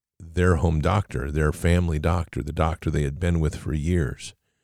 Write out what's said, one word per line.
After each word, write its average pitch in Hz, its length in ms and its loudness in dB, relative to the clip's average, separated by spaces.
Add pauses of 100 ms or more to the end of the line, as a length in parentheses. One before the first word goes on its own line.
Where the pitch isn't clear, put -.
(180)
their 87 400 2
home 82 220 2
doctor, 85 500 0
their 76 220 2
family 85 480 2
doctor, 82 420 -2
the 76 120 -8
doctor 80 360 -2
they 76 140 0
had 71 160 -4
been 87 220 0
with 76 140 0
for - 180 -6
years, 80 600 -2 (300)